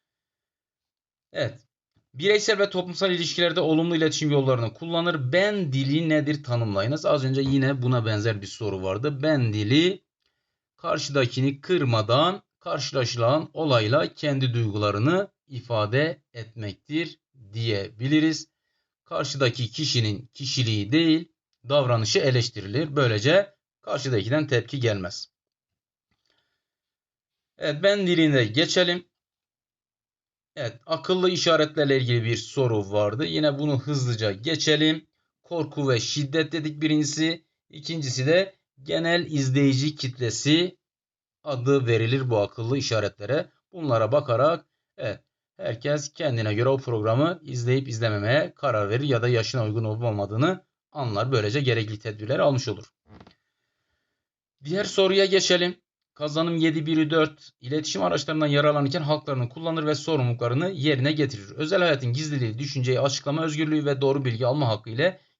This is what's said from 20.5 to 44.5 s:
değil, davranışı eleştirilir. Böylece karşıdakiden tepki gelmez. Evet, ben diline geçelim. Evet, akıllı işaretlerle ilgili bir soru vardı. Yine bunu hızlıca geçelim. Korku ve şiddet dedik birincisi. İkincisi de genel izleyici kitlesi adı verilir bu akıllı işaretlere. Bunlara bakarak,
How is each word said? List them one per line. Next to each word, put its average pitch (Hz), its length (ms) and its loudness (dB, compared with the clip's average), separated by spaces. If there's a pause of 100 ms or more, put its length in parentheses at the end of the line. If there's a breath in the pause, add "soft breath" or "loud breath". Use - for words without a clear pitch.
değil, 165 400 2 (360)
davranışı 120 500 2
eleştirilir. 127 800 -2
Böylece 139 580 2 (260)
karşıdakiden 127 640 -2
tepki 135 340 -2
gelmez. 101 500 -4 (2250)
Evet, 151 240 -4
ben 196 240 2
diline 156 380 4
geçelim. 170 600 0 (1500)
Evet, 123 300 -8
akıllı 180 440 0
işaretlerle 151 640 2
ilgili 120 280 0
bir 117 120 0
soru 110 560 -2
vardı. 104 320 0
Yine 151 340 0
bunu 147 220 0
hızlıca 120 520 -2
geçelim. 156 760 0 (360)
Korku 147 460 -4
ve 120 120 2
şiddet 147 520 -2
dedik 151 300 -6
birincisi. 156 640 0 (260)
İkincisi 147 560 -6
de 180 280 2 (280)
genel 165 440 -2
izleyici 139 720 2
kitlesi 139 840 -2 (640)
adı 135 420 0
verilir 117 440 2
bu 113 80 2
akıllı 113 400 -2
işaretlere. 110 720 -2 (220 soft breath)
Bunlara 123 400 0
bakarak, 143 540 2 (300)